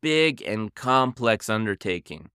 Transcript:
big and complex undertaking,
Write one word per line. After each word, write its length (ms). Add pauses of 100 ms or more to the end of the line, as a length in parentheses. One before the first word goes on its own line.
big 420
and 300
complex 760
undertaking, 840